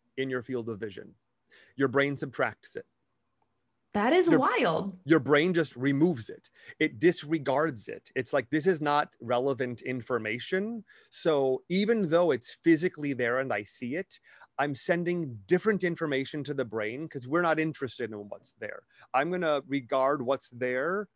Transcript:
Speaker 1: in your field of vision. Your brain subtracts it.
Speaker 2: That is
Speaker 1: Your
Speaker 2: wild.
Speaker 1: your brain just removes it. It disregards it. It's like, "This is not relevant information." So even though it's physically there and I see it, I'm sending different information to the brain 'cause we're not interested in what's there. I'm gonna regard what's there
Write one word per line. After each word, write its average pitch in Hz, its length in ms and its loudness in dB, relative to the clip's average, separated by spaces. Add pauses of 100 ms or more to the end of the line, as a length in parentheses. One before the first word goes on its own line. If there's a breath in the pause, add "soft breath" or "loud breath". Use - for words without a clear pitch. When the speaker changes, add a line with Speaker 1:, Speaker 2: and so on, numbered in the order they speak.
(180)
Speaker 1:
in 131 120 -2
your 127 140 -2
field 120 260 -4
of 104 100 -8
vision. 98 360 -12 (600 loud breath)
Your 135 140 2
brain 139 280 2
subtracts - 580 -4
it. - 120 -10 (1080)
Speaker 2:
That 214 200 2
is 339 160 6
Speaker 1:
Your 311 100 6
Speaker 2:
wild. 220 680 0
Speaker 1:
your 156 140 6
brain 147 340 4
just 160 220 0
removes 139 540 2
it. - 200 -16 (300 loud breath)
It 156 200 0
disregards 147 880 0
it. - 260 -14
It's 131 180 -2
like, 135 180 0
"This 156 160 2
is 165 140 2
not 147 380 2
relevant 123 600 0
information." 127 1040 -4 (240 soft breath)
So 139 600 0
even 202 400 2
though 165 220 4
it's 123 240 -4
physically 151 580 2
there 120 260 0
and 135 120 -4
I 104 120 -2
see 123 320 -8
it, - 240 -10 (380 loud breath)
I'm 143 180 -2
sending 170 720 -2
different 185 380 2
information 147 640 -2
to 147 80 -6
the 131 120 -2
brain 110 440 -6
'cause 123 180 -10
we're 165 140 2
not 160 180 2
interested 131 520 -4
in 104 180 -10
what's - 220 -14
there. - 320 -12 (300 loud breath)
I'm 143 180 2
gonna 160 360 -2
regard 135 540 0
what's 131 280 -4
there 127 680 -4